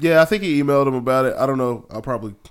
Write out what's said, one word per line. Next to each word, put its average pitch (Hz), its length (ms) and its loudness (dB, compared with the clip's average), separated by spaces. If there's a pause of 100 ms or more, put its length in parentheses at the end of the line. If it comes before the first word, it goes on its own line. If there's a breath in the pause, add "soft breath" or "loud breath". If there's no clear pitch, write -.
yeah, 160 200 4
I 160 40 8
think 202 180 -2
he 151 200 0
emailed 139 260 2
him 131 60 0
about 131 320 0
it. 117 120 -2
I 131 80 0
don't 135 120 -2
know. 123 320 -4
I'll 110 120 -12
probably 110 320 -8 (160)